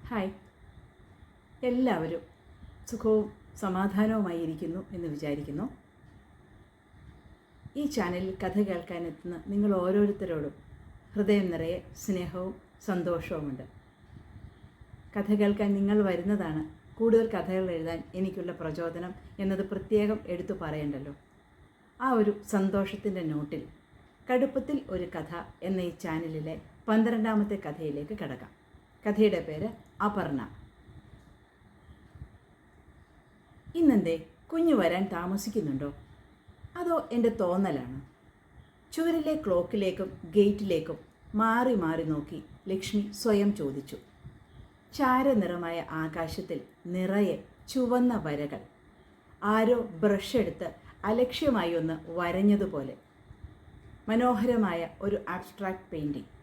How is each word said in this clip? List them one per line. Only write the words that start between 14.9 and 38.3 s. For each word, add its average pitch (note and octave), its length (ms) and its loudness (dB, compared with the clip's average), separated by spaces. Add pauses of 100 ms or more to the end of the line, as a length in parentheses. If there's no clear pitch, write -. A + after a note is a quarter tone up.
കഥ G3+ 180 -2
കേൾക്കാൻ G3+ 400 4
നിങ്ങൾ G3+ 280 4
വരുന്നതാണ് F3 600 0 (360)
കൂടുതൽ A3+ 280 6
കഥകൾ F#3 440 -2
എഴുതാൻ E3 320 -4 (120)
എനിക്കുള്ള F#3 460 -4
പ്രചോദനം E3+ 520 -6 (260)
എന്നത് F#3+ 320 0
പ്രത്യേകം G#3 560 2
എടുത്തു F3 340 -6
പറയണ്ടല്ലോ. D3 540 -6 (840)
ആ C4 120 2
ഒരു G#3 220 4 (200)
സന്തോഷത്തിൻ്റെ G3 680 0
നോട്ടിൽ D3+ 400 -4 (680)
കടുപ്പത്തിൽ C4+ 500 0 (100)
ഒരു F3+ 180 -4 (100)
കഥ E3+ 260 -8 (200)
എന്ന F#3 180 0
ഈ F3 100 -2 (120)
ചാനലിലെ D#3+ 520 -4 (320)
പന്ത്രണ്ടാമത്തെ A3 760 2
കഥയിലേക്ക് D3+ 580 -6
കടക്കാം. B2+ 300 -10 (520)
കഥയുടെ G#3 420 4
പേര് D#3+ 200 -6 (380)
അപർണ. E3 340 0 (3250)
ഇന്നെന്തേ G#3 400 6 (360)
കുഞ്ഞു E4 240 6
വരാൻ F3+ 280 4 (100)
താമസിക്കുന്നുണ്ടോ? E3+ 760 -2 (880)
അതോ E4+ 340 -2
എൻ്റെ A#3 200 4 (100)
തോന്നലാണോ? D#3 580 0 (920)